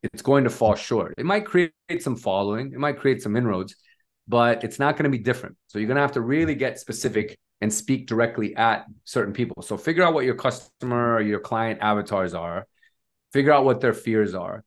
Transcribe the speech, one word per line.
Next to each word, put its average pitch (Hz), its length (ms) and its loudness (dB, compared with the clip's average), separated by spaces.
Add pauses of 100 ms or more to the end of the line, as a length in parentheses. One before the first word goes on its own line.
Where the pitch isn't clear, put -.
it's - 200 -8
going 139 220 4
to 117 60 2
fall 113 240 2
short. 101 420 -2
It 120 80 -8
might 208 220 0
create 175 260 0 (280)
some 127 160 -4
following, 104 560 -2
it 123 60 -12
might 143 200 -2
create 135 240 0
some 107 120 -2
inroads, 101 400 -2 (540)
but 120 340 4
it's - 160 -8
not 147 180 2
gonna - 120 2
be 131 100 0
different. 120 380 -4 (120)
So 104 100 -8
you're 107 100 -2
gonna 139 120 2
have 139 120 0
to 123 80 -2
really 147 340 0
get 131 240 -4
specific - 580 -4 (240)
and - 120 0
speak - 340 -2
directly 113 480 0
at 110 300 2 (180)
certain 101 300 -2
people. - 300 -4
So 104 140 -8
figure 165 280 2
out 165 100 4
what 139 100 0
your 127 120 0
customer 120 800 -2
or 113 40 2
your 104 200 0
client 113 420 -4
avatars 101 500 0
are, 85 360 -8 (640)
figure 139 200 4
out 139 120 6
what 127 160 4
their 123 120 2
fears 107 400 0
are 92 340 -10